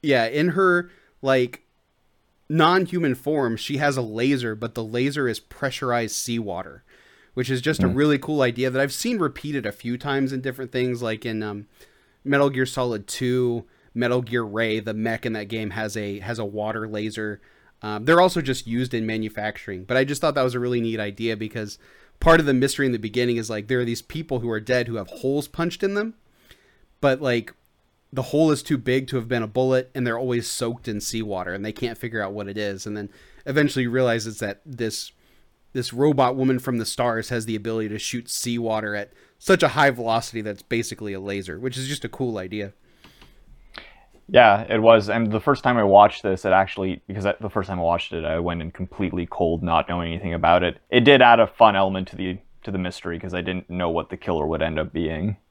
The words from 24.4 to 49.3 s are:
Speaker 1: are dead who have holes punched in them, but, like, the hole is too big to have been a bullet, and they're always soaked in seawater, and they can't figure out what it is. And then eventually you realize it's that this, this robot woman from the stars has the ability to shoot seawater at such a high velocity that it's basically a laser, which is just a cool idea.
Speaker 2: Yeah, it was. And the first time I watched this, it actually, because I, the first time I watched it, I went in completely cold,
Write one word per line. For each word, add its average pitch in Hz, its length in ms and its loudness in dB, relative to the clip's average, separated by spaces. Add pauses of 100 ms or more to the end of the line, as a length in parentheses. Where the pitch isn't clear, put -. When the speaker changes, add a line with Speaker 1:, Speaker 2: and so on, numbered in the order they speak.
Speaker 1:
are 110 100 -4
dead 120 280 0
who 117 80 -8
have 98 120 -8
holes 139 400 -4
punched 170 360 -4
in 196 100 0
them, 220 200 -4 (880)
but, 139 200 2
like, 120 320 -2 (580)
the 131 120 -4
hole 156 280 4
is 143 120 0
too 147 140 -2
big 127 300 -2
to 135 100 -6
have 117 100 -4
been 120 160 -2
a 107 40 -6
bullet, 127 460 0
and 123 120 -2
they're 117 120 0
always 120 300 -2
soaked 120 400 -6
in 107 120 -4
seawater, 98 540 -6
and 98 100 -6
they 110 80 -6
can't 120 260 -6
figure 113 260 -6
out 98 100 -6
what 104 140 -8
it 101 100 -8
is. 101 300 -4
And 104 100 -6
then 101 100 -8 (380)
eventually 143 380 2
you 120 80 -2
realize 117 340 2
it's 110 140 -10
that 101 260 -8
this, 117 460 -6 (600)
this 120 200 -4
robot 135 420 4
woman 131 220 2
from 123 220 -2
the 110 80 -4
stars 117 420 -2
has 117 160 -4
the 110 100 -4
ability 110 340 -4
to 104 100 -6
shoot 117 280 -8
seawater 110 680 -4
at 101 160 -6 (260)
such 185 240 2
a 151 80 4
high 143 220 4
velocity 117 500 -2
that 104 80 -6
it's 101 140 -10
basically 110 500 -4
a 95 60 -8
laser, 95 400 -8
which 127 180 -6
is 131 100 -6
just 143 160 -8
a 110 60 -8
cool 113 300 -4
idea. 98 340 -8 (1500)
Speaker 2:
Yeah, 113 400 8
it 110 120 2
was. 110 300 8
And 113 220 0
the 110 80 0
first 139 240 0
time 123 140 2
I 110 60 4
watched 101 400 8
this, 95 220 -2
it 95 60 4
actually, 95 560 2
because 98 200 -4
I, 101 120 0
the 110 100 -8
first 95 200 -4
time 90 100 -4
I 85 40 -2
watched 85 280 0
it, 80 140 -6
I 80 140 -2
went 85 240 -4
in 85 80 -10
completely 90 560 -4
cold, 85 340 -2